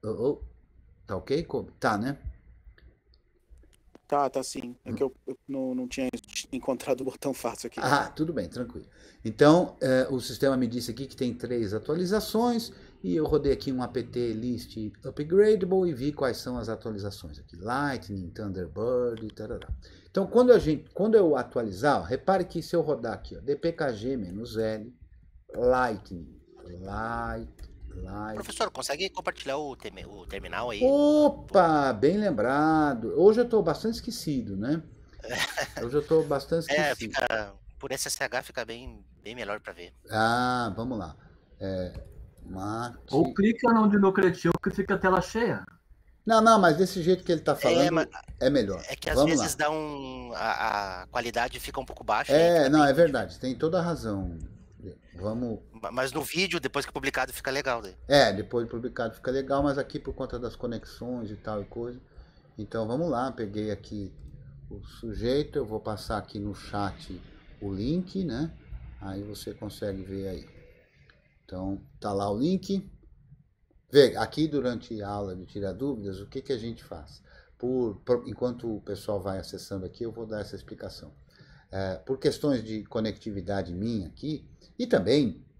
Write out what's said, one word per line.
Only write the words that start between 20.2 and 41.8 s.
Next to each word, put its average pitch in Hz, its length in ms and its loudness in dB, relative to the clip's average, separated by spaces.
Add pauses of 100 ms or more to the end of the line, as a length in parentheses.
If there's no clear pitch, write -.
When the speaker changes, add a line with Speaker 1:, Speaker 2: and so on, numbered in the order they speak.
Speaker 1:
quando 247 280 8
a 214 80 12
gente, 151 340 0
quando 226 220 4
eu 165 200 8
atualizar, 117 640 2
ó, 85 40 -6
repare 180 400 2
que 170 180 -6
se - 140 -2
eu 165 60 4
rodar 120 320 -2
aqui, - 220 -14
ó, - 40 -14
D 143 160 -2
P 165 160 -2
K 147 200 -2
G 113 240 -4
menos 107 400 -8
L, 110 400 -4 (560)
Lightning, 117 880 0 (400)
Light, 113 720 -6 (380)
Light. 104 460 -10
Speaker 3:
Professor, 131 360 -4
consegue 151 380 -6
compartilhar 165 480 -6
o 147 180 -6
termi-, 95 300 -12
o 101 220 -16
terminal 98 440 -6
aí? 104 140 -4
Speaker 1:
Opa, 254 1080 6
bem 147 240 4
lembrado. 147 1000 2
Hoje 208 240 8
eu 240 80 2
tô 220 140 4
bastante 170 320 0
esquecido, 127 600 -4
né? 135 280 -2 (400)
Speaker 3:
<laughs> 127 600 -4
Speaker 1:
Hoje 120 140 -2
eu 147 100 0
tô 160 160 6
bastante 147 480 -2
Speaker 3:
É, 147 220 2
Speaker 1:
esquecido. 113 220 -6
Speaker 3:
fica, 110 400 -2 (240)
por 135 120 -10
S 131 160 -4
S - 160 -4
H 123 200 -4
fica 117 240 -8
bem, 117 360 -14 (200)
bem 110 120 -12
melhor 104 260 -6
pra 101 120 -14
ver. 87 220 -16 (160)
Speaker 1:
Ah, 117 680 0
vamos 120 220 -6
lá. 82 180 -10 (420)
É, 92 460 -6 (400)